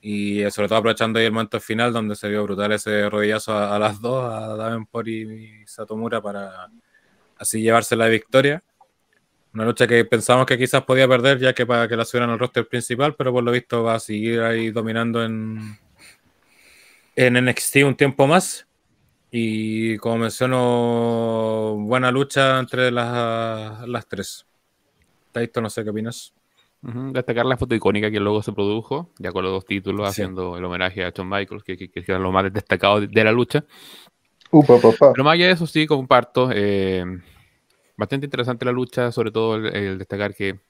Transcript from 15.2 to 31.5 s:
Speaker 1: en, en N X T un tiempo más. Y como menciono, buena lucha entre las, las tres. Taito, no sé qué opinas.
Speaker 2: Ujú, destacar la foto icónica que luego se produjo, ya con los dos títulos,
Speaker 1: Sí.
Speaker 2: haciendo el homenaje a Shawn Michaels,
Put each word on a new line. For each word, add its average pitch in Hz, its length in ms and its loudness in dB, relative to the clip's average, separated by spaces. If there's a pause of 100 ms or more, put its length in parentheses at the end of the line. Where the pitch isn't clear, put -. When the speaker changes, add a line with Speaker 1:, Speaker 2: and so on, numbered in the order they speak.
Speaker 1:
en, 110 520 -8 (1400)
en 123 220 4
N 127 140 2
X - 200 -4
T 139 120 6
un 135 120 2
tiempo 139 320 4
más. 180 400 0 (640)
Y 110 680 -2
como 117 220 -2
menciono, 117 1600 0
buena 123 320 0
lucha 135 480 2
entre 127 320 -2
las, 113 960 -4
las 120 200 -6
tres. - 380 -10 (880)
Taito, 117 300 -4
no 110 80 -4
sé 113 140 -8
qué 107 60 -6
opinas. 110 440 -8 (500)
Speaker 2:
Ujú, 131 300 -10
destacar 120 320 0
la 127 120 0
foto 123 160 -2
icónica 104 380 0
que 107 80 -2
luego 104 240 0
se - 80 -6
produjo, 107 680 -4
ya 104 140 -8
con 92 120 -4
los 95 80 -2
dos 95 140 -6
títulos, 98 480 -4
Speaker 1:
Sí. 104 80 -6
Speaker 2:
haciendo 92 360 -6
el 90 60 -8
homenaje 92 400 -4
a 87 60 -4
Shawn 92 200 -8
Michaels, 98 340 -6